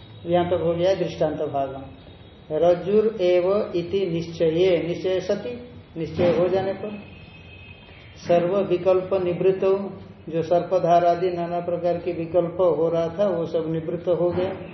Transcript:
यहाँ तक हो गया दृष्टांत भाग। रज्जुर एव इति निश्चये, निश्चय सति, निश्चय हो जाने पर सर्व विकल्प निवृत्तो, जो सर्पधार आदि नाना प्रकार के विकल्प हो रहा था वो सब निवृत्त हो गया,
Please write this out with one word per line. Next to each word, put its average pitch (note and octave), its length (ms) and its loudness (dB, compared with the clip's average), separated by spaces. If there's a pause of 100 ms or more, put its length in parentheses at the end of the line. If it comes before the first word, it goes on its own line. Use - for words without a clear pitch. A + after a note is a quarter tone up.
(260)
यहाँ F3 200 2
तक F3 160 0
हो E3+ 120 2
गया F3+ 200 2
दृष्टांत D#3+ 440 -2
भाग। C3+ 460 -4 (680)
रज्जुर F3+ 680 2
एव F3+ 560 2
इति F#3 300 -2
निश्चये, E3 840 2
निश्चय F#3 320 -2
सति, - 500 -6 (260)
निश्चय E3 420 0
हो F3+ 100 4
जाने F#3+ 240 0
पर G#3 260 -10 (1300)
सर्व F3 300 2
विकल्प F3+ 520 2 (140)
निवृत्तो, F#3+ 760 0 (280)
जो D#3+ 140 -2
सर्पधार E3+ 600 2
आदि F3 260 2
नाना F3 300 -4
प्रकार F3 380 -2
के F3 140 -4
विकल्प E3+ 480 -2
हो E3 280 2
रहा E3 200 0
था G3 200 -2
वो E3+ 180 -2
सब D#3+ 220 -2
निवृत्त E3 400 -4
हो F3 220 2
गया, F#3 220 -2 (220)